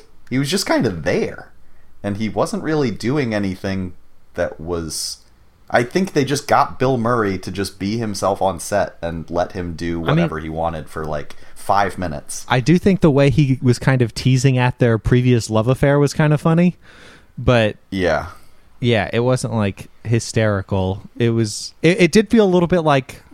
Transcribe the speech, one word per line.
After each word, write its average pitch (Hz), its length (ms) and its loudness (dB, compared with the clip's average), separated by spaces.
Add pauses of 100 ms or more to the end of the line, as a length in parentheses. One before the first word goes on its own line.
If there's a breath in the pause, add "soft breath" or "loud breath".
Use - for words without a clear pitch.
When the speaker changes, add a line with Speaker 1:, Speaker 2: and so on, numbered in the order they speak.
(300)
Speaker 1:
He 127 80 -2
was 139 120 0
just 180 160 -2
kinda 262 240 2
there. 90 640 -4 (500)
And 101 140 -4
he 107 120 -2
wasn't 120 340 -2
really 147 280 0
doing 117 440 -2
anything 95 600 -4 (400)
that - 260 -4
was, 82 580 -6 (520)
I 120 120 4
think 185 300 -2
they 143 120 2
just 135 240 -2
got 123 300 2
Bill 131 180 2
Murray 113 420 0
to 98 120 -10
just 92 280 -6
be 101 200 -2
himself 101 420 -2
on 95 200 0
set - 420 -2
and 82 280 -6
let 85 220 -2
him 87 220 -8
do 85 220 -4
Speaker 2:
I - 20 -4
mean, 82 80 -6
Speaker 1:
whatever 147 320 0
he 80 100 -8
wanted 80 400 -6
for, 78 160 -8
like, 76 300 -6 (200 soft breath)
five 98 440 -2
minutes. 80 500 -8
Speaker 2:
I 127 120 0
do 156 180 4
think 190 220 2
the 165 100 6
way 139 200 4
he 131 300 2
was 120 180 2
kind 131 220 2
of 113 140 -2
teasing 131 420 2
at 123 220 0
their 117 180 4
previous 123 540 2
love 110 180 2
affair 139 300 2
was 143 160 2
kinda 151 240 2
funny, 170 380 2 (600 loud breath)
but 117 400 2 (140)
Speaker 1:
Yeah. 85 380 0 (520 loud breath)
Speaker 2:
yeah, 117 320 0
it 113 80 0
wasn't, 123 340 0
like, 101 340 -2 (160)
hysterical. 101 960 0 (160)
It 117 120 2
was, 113 520 -2
it, 170 180 4
it 170 120 4
did 208 180 4
feel 220 140 6
a 196 80 4
little 175 160 4
bit 175 140 2
like, 143 400 0 (120)